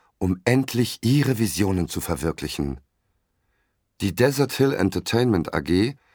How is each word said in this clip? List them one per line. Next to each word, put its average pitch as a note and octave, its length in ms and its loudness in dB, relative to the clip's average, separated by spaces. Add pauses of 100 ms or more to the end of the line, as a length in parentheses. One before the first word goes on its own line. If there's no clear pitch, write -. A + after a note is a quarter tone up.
(160)
um F#2 280 -2
endlich B2 580 0
ihre B2+ 360 2
Visionen F#2+ 500 0
zu - 120 -8
verwirklichen. D2+ 800 -4 (1200)
Die G2 140 -2
Desert C3+ 380 2
Hill C3+ 200 2
Entertainment F#2+ 800 0
A E2 60 0
G F#2 340 0 (200)